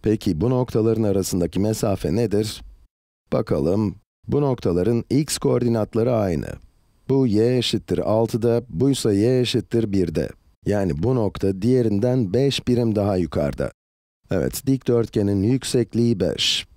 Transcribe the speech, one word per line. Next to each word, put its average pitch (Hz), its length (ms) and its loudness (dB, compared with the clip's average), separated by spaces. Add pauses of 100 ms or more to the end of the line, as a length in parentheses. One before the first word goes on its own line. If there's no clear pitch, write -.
Peki 104 380 0
bu 117 80 2
noktaların 113 540 0
arasındaki 92 560 0
mesafe 104 560 0
nedir? 107 460 -2 (720)
Bakalım, 98 640 0 (320)
bu 143 140 0
noktaların 117 680 0
x 139 280 -2
koordinatları 120 760 0
aynı. 92 340 0 (640)
Bu 131 180 2
y 113 300 2
eşittir 98 400 -2
altıda, 113 720 0
buysa 123 440 0
y 120 260 2
eşittir 113 520 0
birde. 85 380 0 (360)
Yani 92 380 0
bu 127 120 0
nokta 98 460 -2
diğerinden 117 720 2
beş 135 340 0
birim 117 280 2
daha 101 220 2
yukarıda. 73 540 -2 (600)
Evet, 67 360 -2
dikdörtgenin 110 760 0
yüksekliği 117 760 0
beş. - 580 -2